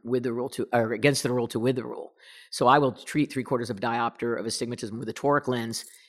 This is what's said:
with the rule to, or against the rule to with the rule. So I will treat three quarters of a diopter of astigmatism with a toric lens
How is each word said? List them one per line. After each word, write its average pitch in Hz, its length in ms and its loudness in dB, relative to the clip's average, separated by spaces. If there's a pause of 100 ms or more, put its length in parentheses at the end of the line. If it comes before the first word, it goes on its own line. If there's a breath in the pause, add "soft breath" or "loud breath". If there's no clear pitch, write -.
with 120 180 0
the 123 100 -2
rule 123 180 -4
to, - 220 -4
or 117 200 2
against 127 320 2
the 123 80 0
rule 120 160 0
to - 100 -4
with 123 160 2
the 123 80 -4
rule. 113 300 -12 (400 loud breath)
So 123 160 4
I 135 100 10
will 135 140 4
treat - 400 -2
three 131 100 -2
quarters 120 260 -2
of 110 100 -6
a - 20 -16
diopter 117 580 -2
of 107 80 -6
astigmatism 113 500 -6
with - 120 -8
a - 40 -4
toric 143 360 0
lens 117 380 -4 (220 loud breath)